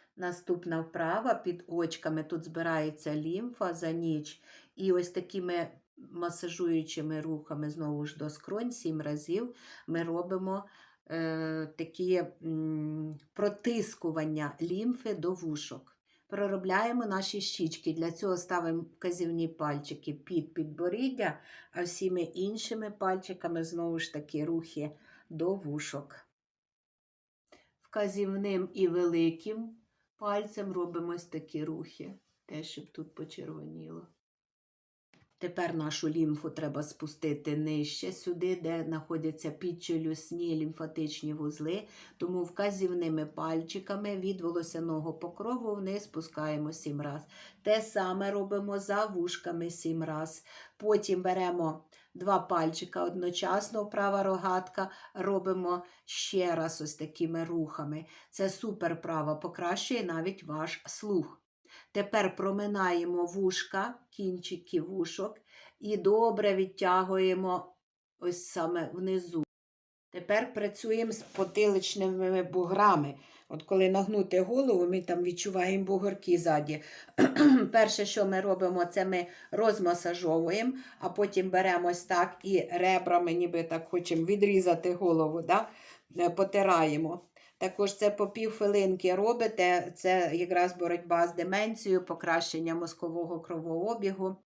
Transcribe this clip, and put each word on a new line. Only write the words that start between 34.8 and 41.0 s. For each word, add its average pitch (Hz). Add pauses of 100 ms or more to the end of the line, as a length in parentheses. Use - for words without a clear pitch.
Тепер 175
нашу 156
лімфу 156
треба 147
спустити 147
нижче, 151
сюди, 180
де 165
знаходяться 156
підчелюсні 170
лімфатичні 156